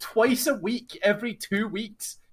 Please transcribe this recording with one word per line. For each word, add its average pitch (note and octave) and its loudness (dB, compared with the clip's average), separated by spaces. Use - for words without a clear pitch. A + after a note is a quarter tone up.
twice B3 2
a C#4 4
week, G#3+ -4
every G#3 2
two G#3 -2
weeks, G#3 -8